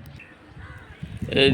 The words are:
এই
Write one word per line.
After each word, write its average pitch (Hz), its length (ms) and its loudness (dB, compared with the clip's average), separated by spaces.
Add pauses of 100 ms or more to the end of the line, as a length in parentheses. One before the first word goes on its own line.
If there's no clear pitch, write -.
(1400)
এই 139 120 8